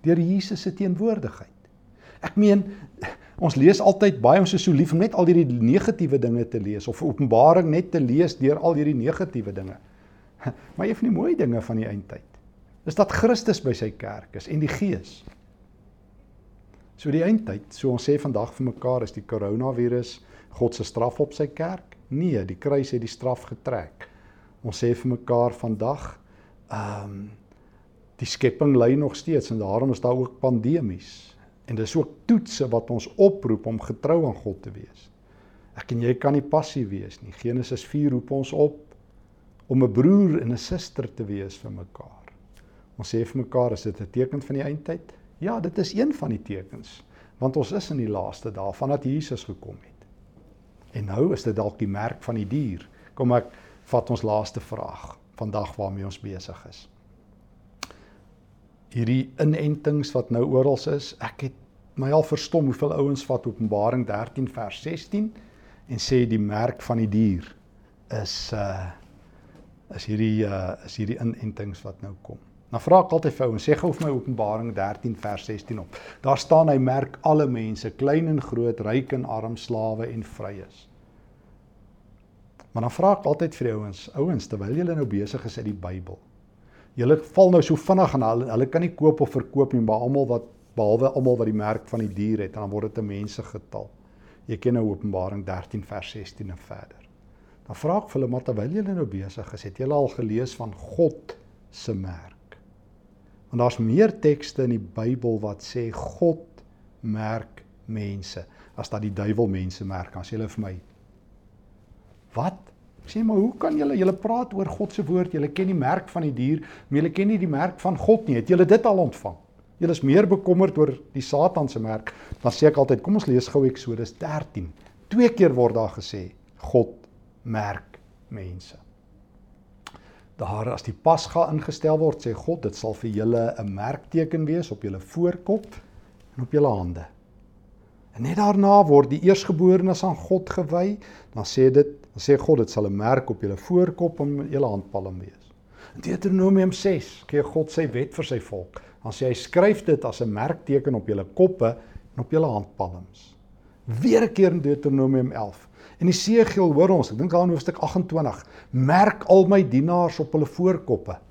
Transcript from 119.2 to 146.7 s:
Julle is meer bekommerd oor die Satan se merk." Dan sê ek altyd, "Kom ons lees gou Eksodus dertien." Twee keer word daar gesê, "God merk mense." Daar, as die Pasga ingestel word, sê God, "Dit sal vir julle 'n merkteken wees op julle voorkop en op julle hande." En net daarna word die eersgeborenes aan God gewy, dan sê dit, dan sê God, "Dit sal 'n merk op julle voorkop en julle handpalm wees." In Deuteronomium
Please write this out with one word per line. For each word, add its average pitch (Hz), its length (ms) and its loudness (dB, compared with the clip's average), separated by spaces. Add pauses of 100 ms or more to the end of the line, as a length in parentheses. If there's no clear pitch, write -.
Julle 170 140 0
is 156 100 -2
meer 160 260 6
bekommerd 190 500 4
oor 147 160 4 (200)
die 135 80 -6
Satan 151 460 2
se - 120 -6
merk." 110 340 -6 (280)
Dan 120 100 0
sê 151 160 4
ek 151 100 6
altyd, 135 240 4
"Kom 202 140 0
ons - 120 0
lees 127 200 2
gou 139 180 2
Eksodus 117 480 -4
dertien." 139 580 -8 (380)
Twee 233 200 6
keer 190 240 6
word 123 200 4
daar 110 160 0
gesê, 95 420 -12 (260)
"God - 380 0 (480)
merk 104 560 -6 (300)
mense." 92 480 -14 (1600)
Daar, 107 360 -6
as - 100 -10
die 110 100 -8
Pasga 165 580 2
ingestel 156 460 0
word, 156 220 2
sê 117 140 -6
God, 165 280 -6
"Dit - 140 -6
sal 110 180 -6
vir 113 180 -8
julle 113 460 0
'n 101 160 -6
merkteken 156 720 -2
wees 170 260 -2
op 101 100 -10
julle 95 180 -6
voorkop 175 640 -2 (720)
en 127 60 -4
op - 80 -8
julle 143 260 4
hande." 87 280 -6 (1080)
En 110 80 -8
net 160 140 -2
daarna 202 480 8
word 143 240 8
die 147 120 -2
eersgeborenes 185 800 4
aan 180 120 0
God 185 340 -2
gewy, 180 480 -2 (360)
dan 110 100 -6
sê 131 280 4
dit, 143 160 8 (260)
dan - 80 -14
sê 139 180 4
God, 143 180 4
"Dit 113 120 0
sal 104 180 -2
'n 98 80 -4
merk 123 340 0
op 110 120 -4
julle 98 160 -4
voorkop 180 640 0
en 143 300 -4
julle 139 180 0
handpalm 95 520 -6
wees." - 320 -20 (440)
In - 60 -16
Deuteronomium 185 720 4